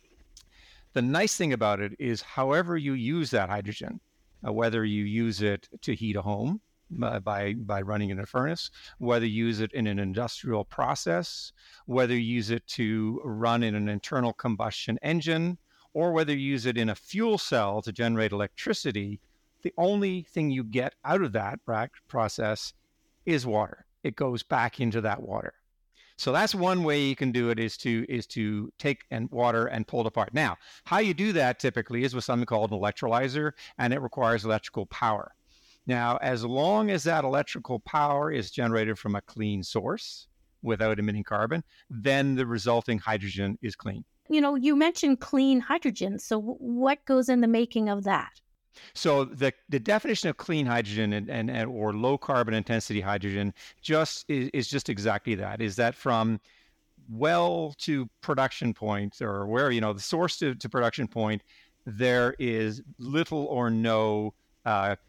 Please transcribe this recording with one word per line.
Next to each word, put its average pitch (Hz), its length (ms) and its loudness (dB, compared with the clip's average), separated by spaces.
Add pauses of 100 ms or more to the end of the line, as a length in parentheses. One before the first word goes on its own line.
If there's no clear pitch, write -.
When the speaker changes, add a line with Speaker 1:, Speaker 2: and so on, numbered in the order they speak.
(920)
Speaker 1:
The 131 80 0
nice 160 340 2
thing 160 180 0
about 107 260 2
it 101 180 -4
is, 120 240 -2
however 165 560 0
you 139 160 -2
use 135 380 -2
that 98 180 2
hydrogen, 104 500 -6 (480)
uh, 110 60 -2
whether 113 320 2
you 104 200 0
use 107 360 0
it 101 260 0 (140)
to - 140 -4
heat 104 220 -2
a 98 40 -2
home, 107 400 -2 (400)
uh, 113 180 -2
by, 101 360 -2
by 104 260 -4
running 101 300 -2
in 95 80 -4
a 98 80 -8
furnace, 143 420 -2 (300)
whether 120 260 2
you 113 220 0
use 110 140 0
it 110 120 -2
in 117 140 -2
an 101 100 -2
industrial 104 680 -2
process, 165 840 -2 (360)
whether 123 260 2
you 120 220 0
use 110 160 -2
it 117 160 -2
to 110 560 0
run 117 400 0
in 110 100 0
an 104 160 0
internal 117 440 -2
combustion 110 680 -4
engine, 165 560 -2 (380)
or 165 160 2
whether 160 200 2
you 139 200 -2
use 127 160 -2
it 120 100 0
in 117 120 2
a 101 60 -2
fuel 214 440 0
cell 107 420 0
to 113 100 -8
generate 110 420 0
electricity, 101 840 -4 (440)
the - 160 -4
only 190 420 2
thing 156 300 0
you 131 120 0
get 123 300 -2 (120)
out 175 180 2
of 131 80 0
that 101 340 -4
pra-, 113 240 -2 (180)
process 110 640 -2 (520)
is 143 220 0
water. 107 360 -2 (200)
It 127 120 -4
goes 123 280 -2
back 120 360 0
into 117 220 2
that 104 180 -2
water. - 360 -6 (600)
So - 140 -2
that's 196 220 2
one 185 300 2
way 147 180 4
you 135 140 2
can 135 160 0
do 120 180 2
it, 113 80 2
is 113 200 -2
to, 117 300 0
is 120 200 -4
to 107 500 -2
take - 320 -2
and 120 220 -4
water 120 340 2
and 120 220 -4
pull 120 140 -2
it 113 40 -2
apart. 110 300 -2
Now, 131 220 0 (260)
how 180 160 0
you 208 160 2
do 202 180 0
that 131 240 2
typically 120 460 -2
is 127 100 0
with 123 100 -4
something 120 220 0
called 107 280 0
an 101 60 -2
electrolyzer, 127 720 0 (260)
and 120 120 2
it 139 120 0
requires 117 420 0
electrical 110 400 -2
power. - 480 -2 (540)
Now, 120 300 0
as 120 280 -2
long 180 460 2
as 170 140 0
that 160 180 2
electrical 135 560 -2
power 147 520 2
is 120 200 -4
generated 113 480 0
from 104 160 -2
a 101 60 -4
clean 104 420 -4
source - 640 -6 (340)
without 110 380 0
emitting 104 240 0
carbon, 113 400 0 (260)
then 135 460 2
the 127 100 2
resulting 117 540 2
hydrogen 98 640 -2
is 107 120 -6
clean. - 300 -8 (240)
Speaker 2:
You 311 120 4
know, 285 120 2
you 277 220 2
mentioned 302 460 4
clean 269 380 4
hydrogen. 226 600 -2
So - 160 -4
w-, 214 240 -4
what 254 460 0
goes 262 240 4
in 247 120 6
the 233 60 6
making 226 420 2
of 202 140 0
that? 190 260 0 (640)
Speaker 1:
So 143 300 4
the, 127 300 0 (160)
the 143 100 0
definition 208 500 2
of 147 60 -2
clean 156 300 0
hydrogen 110 480 2
and, 104 160 -2
and, 117 200 -2
and, 117 200 -2
or 107 240 0
low 123 240 2
carbon 123 360 2
intensity 110 460 0
hydrogen 98 540 -2 (280)
just 156 460 0
is, 135 240 -2
is 127 160 -2
just - 220 -4
exactly 104 460 -2
that, 98 260 -6
is 104 160 -2
that 120 180 2
from 113 460 2 (680)
well 165 680 0
to 139 320 -2 (100)
production 131 540 0
point, 104 480 -4
or 101 260 -2
where, 127 240 2
you 120 80 2
know, 107 140 0
the 101 80 -8
source 175 380 -2
to, 139 160 -2
to - 120 -10
production 120 400 0
point, 107 340 -2 (440)
there 123 520 2
is 110 440 -2 (180)
little 147 460 -2
or 123 240 0
no, 110 640 2 (320)
uh, 101 320 2 (120)